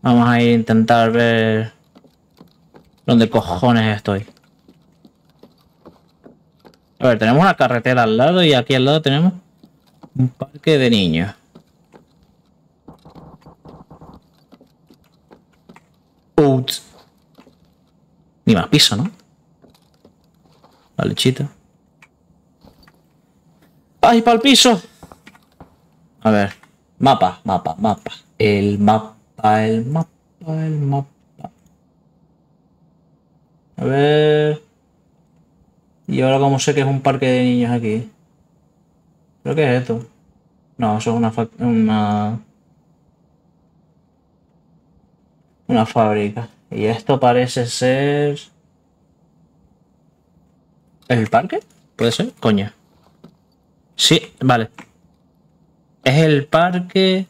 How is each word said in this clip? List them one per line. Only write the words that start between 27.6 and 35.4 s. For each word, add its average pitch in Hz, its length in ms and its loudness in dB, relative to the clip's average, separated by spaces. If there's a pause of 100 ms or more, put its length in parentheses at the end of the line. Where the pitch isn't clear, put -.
mapa. 104 320 -4 (280)
El 101 400 0
mapa, 104 360 0 (480)
el 113 240 -2
mapa, 160 240 -6 (380)
el 156 320 -6
mapa. 139 280 -4 (2750)
A - 80 -10
ver. 151 800 2 (1500)